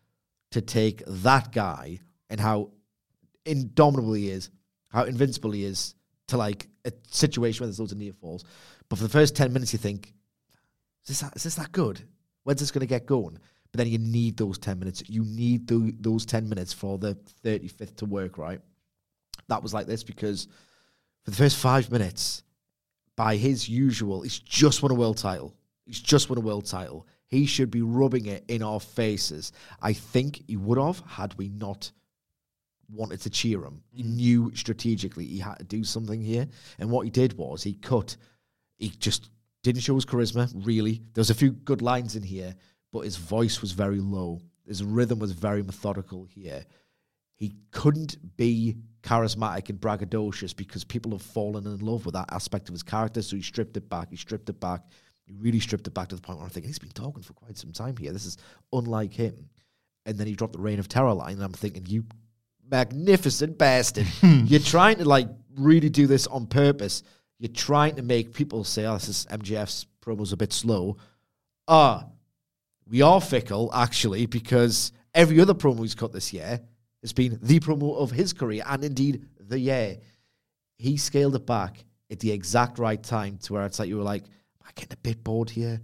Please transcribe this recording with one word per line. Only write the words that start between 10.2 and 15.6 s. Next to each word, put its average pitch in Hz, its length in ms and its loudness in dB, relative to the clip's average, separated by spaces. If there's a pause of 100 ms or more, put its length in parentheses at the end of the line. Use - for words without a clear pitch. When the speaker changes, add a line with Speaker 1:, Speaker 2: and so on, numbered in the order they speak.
Speaker 1:
"Is - 60 -20
this 139 120 -4
that, 143 160 -12
is - 60 -10
this 165 140 -6
that 151 160 -10
good? 117 300 -2 (420)
When's 139 160 0
this 143 100 -2
gonna 131 160 -2
get 120 200 -2
going?" 98 320 0 (340)
But 113 60 -4
then 120 100 2
you 113 100 0
need 113 380 0
those 98 220 -2
ten 95 200 -6
minutes. 92 300 -8
You 110 160 -2
need 120 440 0